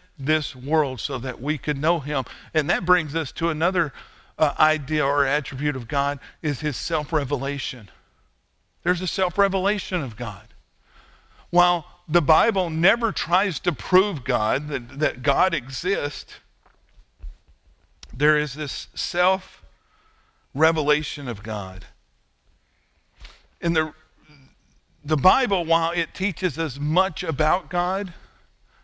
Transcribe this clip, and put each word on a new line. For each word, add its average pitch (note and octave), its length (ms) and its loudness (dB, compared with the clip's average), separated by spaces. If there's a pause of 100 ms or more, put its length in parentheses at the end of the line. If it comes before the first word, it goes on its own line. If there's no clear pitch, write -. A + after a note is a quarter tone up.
(160)
this D3 380 -2
world C3+ 460 0
so C3+ 180 -6
that A#2+ 240 -6
we D3 160 -2
could D3 180 -2
know D#3 220 2
him. C3+ 260 -4 (300)
And D3+ 160 0
that G#3 160 0
brings D#3+ 300 2
us D#3+ 160 -4
to E3+ 160 -2
another, D#3+ 440 0 (460)
uh, D3+ 220 2
idea D#3 440 2
or C#3+ 220 2
attribute C#3+ 480 -2
of B2 140 -6
God, C#3+ 320 -2 (200)
is D3 200 -2
his D3+ 160 -2
self-revelation. C#3 1120 -2 (960)
There's F3 180 0
a F#3+ 60 -4
self-revelation F#3+ 960 0
of A2+ 140 -6
God. G#2+ 380 -10 (960)
While F3 380 4 (180)
the D#3+ 140 4
Bible F3+ 480 4
never F#3+ 440 2
tries F3+ 480 0
to F3+ 120 0
prove F#3 520 2
God, B2 440 0
that, C3+ 300 -6
that C#3 240 0
God D#3 320 2
exists, C#3+ 800 -4 (1800)
there D3+ 240 2
is D3 180 -2
this D3 400 -8
self-revelation - 2250 -2
of G#2+ 140 -8
God. G2 440 -8 (1800)
In E3+ 100 2
the, D#3+ 220 0 (1080)
the D3+ 140 0
Bible, G3 480 4
while E3 280 2
it E3+ 200 -4
teaches F3 460 -4
us C#3+ 200 -4
much E3 440 0
about D#3 480 0
God, F3+ 420 -2 (720)